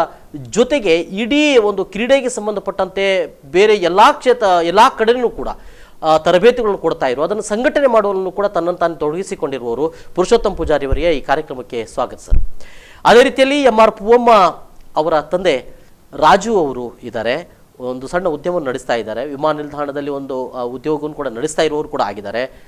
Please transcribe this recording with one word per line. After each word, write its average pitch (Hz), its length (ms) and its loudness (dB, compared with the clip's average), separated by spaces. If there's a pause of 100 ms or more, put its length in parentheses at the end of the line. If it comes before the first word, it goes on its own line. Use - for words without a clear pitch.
(360)
ಜೊತೆಗೆ 175 640 0
ಇಡೀ 240 560 0
ಒಂದು 208 280 2
ಕ್ರೀಡೆಗೆ 247 440 0
ಸಂಬಂಧಪಟ್ಟಂತೆ 196 1000 -4 (240)
ಬೇರೆ 208 240 4
ಎಲ್ಲ 180 260 0 (120)
ಕ್ಷೇತ್ರ, 240 340 0 (160)
ಎಲ್ಲ 170 160 0 (200)
ಕಡೆನೂ 233 300 2
ಕೂಡ, 120 200 -10 (540)
ಆ, 156 160 4
ತರಬೇತಿಗಳನ್ನು 196 600 2
ಕೊಡ್ತಾ 156 280 -2
ಇದ್ರು. 131 160 -2
ಅದನ್ನು 196 200 -4
ಸಂಘಟನೆ 269 440 0
ಮಾಡುವಲ್ಲೂ 202 440 0
ಕೂಡ 202 160 -2
ತನ್ನನ್ನು 180 320 -2
ತಾನು 170 180 -2
ತೊಡಗಿಸಿಕೊಂಡಿರುವವರು. 147 920 -6
ಪುರುಷೋತ್ತಮ್ 190 680 -2
ಪೂಜಾರಿ 147 300 -2
ಅವರಿಗೆ 151 260 0
ಈ 139 80 -2
ಕಾರ್ಯಕ್ರಮಕ್ಕೆ 127 680 -4
ಸ್ವಾಗತ 120 320 -6
ಸರ್. - 220 4 (640)
ಅದೇ 220 180 8
ರೀತಿಯಲ್ಲಿ 269 400 2
ಎಂ 226 180 4
ಆರ್ 220 120 6
ಪೂವಮ್ಮ 233 380 2 (640)
ಅವರ 156 240 0
ತಂದೆ 156 540 -2 (380)
ರಾಜು 185 460 2
ಅವರು 123 340 -4 (100)
ಇದ್ದಾರೆ. 120 600 -6 (160)
ಒಂದು 127 280 -8
ಸಣ್ಣ 185 200 -4
ಉದ್ಯಮವನ್ನು 156 400 -4
ನಡೆಸ್ತಾ 127 260 -4
ಇದ್ದಾರೆ. 113 320 -6
ವಿಮಾನ 151 300 -4
ನಿಲ್ದಾಣದಲ್ಲಿ 147 540 -8
ಒಂದು, 135 420 -8
ಆ, 127 100 -8
ಉದ್ಯೋಗವನ್ನು 143 540 -6
ಕೂಡ 139 120 -6
ನಡೆಸ್ತಾ 123 340 -8
ಇರೋರು 151 260 -6
ಕೂಡ 131 140 -4
ಆಗಿದ್ದಾರೆ. 104 640 -10